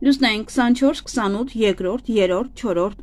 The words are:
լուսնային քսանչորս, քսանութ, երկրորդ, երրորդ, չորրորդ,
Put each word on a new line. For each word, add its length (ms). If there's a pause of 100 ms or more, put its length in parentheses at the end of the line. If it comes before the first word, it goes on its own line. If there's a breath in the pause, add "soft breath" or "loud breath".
լուսնային 420
քսանչորս, 580
քսանութ, 520
երկրորդ, 560
երրորդ, 440
չորրորդ, 500